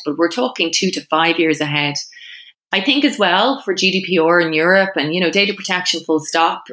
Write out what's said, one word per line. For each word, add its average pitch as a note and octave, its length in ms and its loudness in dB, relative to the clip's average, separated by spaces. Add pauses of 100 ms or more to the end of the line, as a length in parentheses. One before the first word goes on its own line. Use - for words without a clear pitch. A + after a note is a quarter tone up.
but C#3+ 100 -4
we're E3 140 2
talking F#3+ 420 -2
two F#3+ 200 -2
to D3 100 -6
five E3 360 0
years D#3+ 220 2
ahead. D3 360 -2 (760)
I F#3+ 80 0
think C#4 240 0
as C#4 140 0
well G3+ 440 2
for F#3+ 120 -4
G F#3+ 180 0
D F#3+ 140 0
P F3 120 0
R E3+ 220 4
in D#3+ 140 0
Europe F#3 420 2
and, D3+ 180 -2
you F#3 60 0
know, E3+ 100 2
data G3+ 220 0
protection F3+ 480 -4
full D#3+ 180 0
stop, F3 540 0